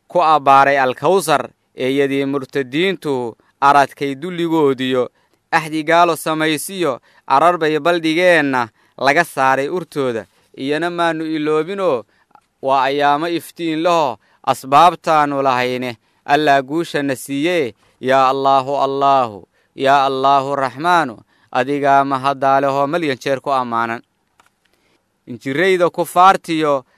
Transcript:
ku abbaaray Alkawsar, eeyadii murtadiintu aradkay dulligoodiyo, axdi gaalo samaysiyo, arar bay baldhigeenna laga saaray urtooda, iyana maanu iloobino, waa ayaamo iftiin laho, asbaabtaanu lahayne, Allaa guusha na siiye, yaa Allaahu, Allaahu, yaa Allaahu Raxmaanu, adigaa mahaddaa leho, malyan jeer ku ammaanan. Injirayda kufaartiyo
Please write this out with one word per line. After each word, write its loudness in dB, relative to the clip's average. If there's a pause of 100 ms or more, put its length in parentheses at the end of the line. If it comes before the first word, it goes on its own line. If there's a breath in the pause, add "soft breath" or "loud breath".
ku 0
abbaaray 4
Alkawsar, 0 (260)
eeyadii -2
murtadiintu -4 (260)
aradkay 2
dulligoodiyo, -2 (420)
axdi -2
gaalo 4
samaysiyo, -4 (280 soft breath)
arar 4
bay -2
baldhigeenna 0 (280)
laga 2
saaray 0
urtooda, -6 (320)
iyana -4
maanu -4
iloobino, -2 (580 soft breath)
waa 0
ayaamo 0
iftiin -6
laho, 0 (260)
asbaabtaanu 2
lahayne, -2 (280)
Allaa 2
guusha -6
na -4
siiye, -4 (240)
yaa 2
Allaahu, 0
Allaahu, 0 (280)
yaa 2
Allaahu 0
Raxmaanu, -2 (340)
adigaa 2
mahaddaa 0
leho, 0
malyan -4
jeer -4
ku -6
ammaanan. -4 (1300)
Injirayda 0
kufaartiyo 2 (140)